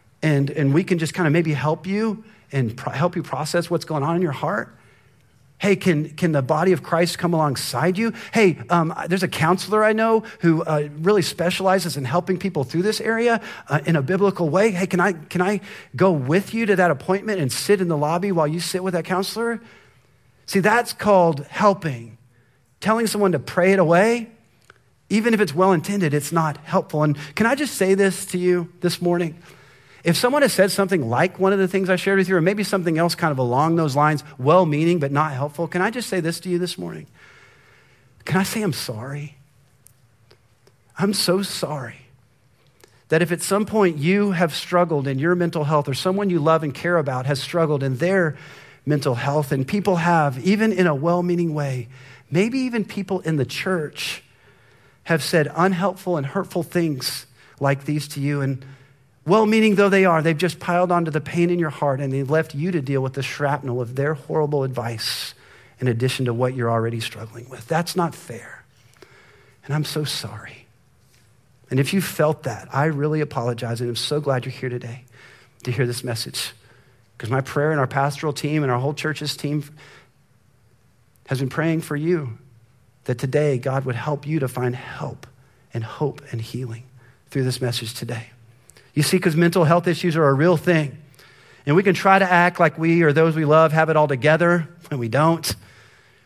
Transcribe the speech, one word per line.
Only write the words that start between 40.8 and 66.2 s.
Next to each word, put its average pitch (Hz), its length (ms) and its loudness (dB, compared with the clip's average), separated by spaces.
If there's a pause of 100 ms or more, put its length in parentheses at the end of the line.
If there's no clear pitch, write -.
I'm 196 160 0
so 190 280 0
sorry 139 560 -6 (1120)
that 160 120 4
if 165 100 0
at 170 100 -4
some 208 240 0
point 202 320 2
you 196 340 2
have 170 220 0
struggled 165 540 0
in 135 120 -2
your 175 160 2
mental 170 300 -2
health 147 240 0
or 131 40 -4
someone 190 360 -2
you 170 100 0
love 156 240 2
and 143 100 -4
care 175 240 0
about 139 280 -2
has 135 160 -2
struggled 151 420 -2
in 131 140 -2
their 175 400 0 (480)
mental 143 300 0
health, 139 360 -2
and 135 160 -2
people 190 300 0
have, 160 480 2
even 214 260 4
in 180 160 2
a 147 80 0
well-meaning 175 580 0
way, 135 360 -6 (420)
maybe 226 280 0
even 240 260 -2
people 190 360 -6
in 160 140 -2
the 131 100 0
church - 800 -6 (800)
have 165 180 0
said 156 340 0
unhelpful 185 600 0
and 139 120 -2
hurtful 180 360 -4
things 156 640 -4 (340)
like 139 240 0
these 147 260 -4
to 143 120 -8
you, 143 180 -2
and 135 260 -4 (600)
well-meaning 214 500 4
though 202 140 6
they 190 160 6
are, 165 160 4
they've 160 160 2
just 170 200 -2
piled 180 320 0
onto 170 220 0
the 151 80 -2
pain 170 300 0
in 175 100 0
your 160 100 -2
heart 135 300 -2
and 139 140 -4
they've 135 160 -4
left 156 260 0
you 170 160 -2
to 165 100 -2
deal 135 200 -2
with 131 100 -4
the 139 100 -6
shrapnel 139 600 -2
of 120 160 -8
their 143 160 0
horrible 147 500 -2
advice 117 720 -6 (480)
in 127 80 0
addition 123 360 -2